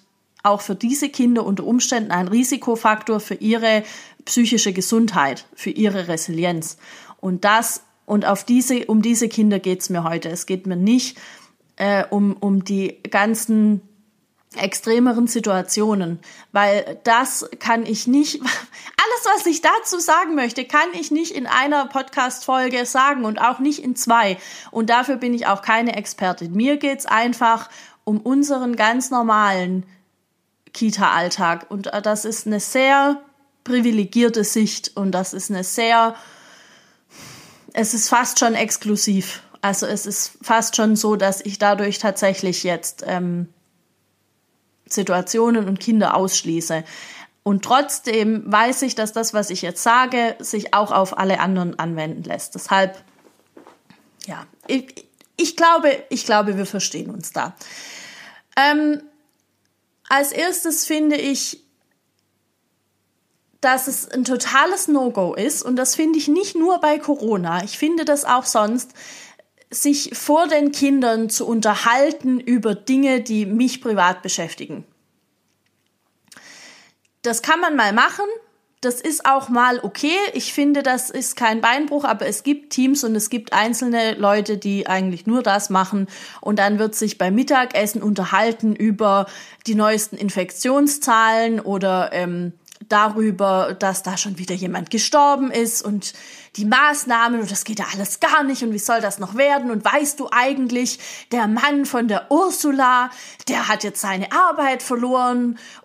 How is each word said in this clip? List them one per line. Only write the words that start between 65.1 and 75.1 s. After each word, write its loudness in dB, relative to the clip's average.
ist, -2
und -2
das 0
finde 2
ich -4
nicht 0
nur 2
bei 2
Corona, -2
ich -10
finde 0
das 2
auch 2
sonst, 0
sich -2
vor 2
den 2
Kindern 0
zu -4
unterhalten 2
über 0
Dinge, 2
die -2
mich 0
privat 2
beschäftigen. -8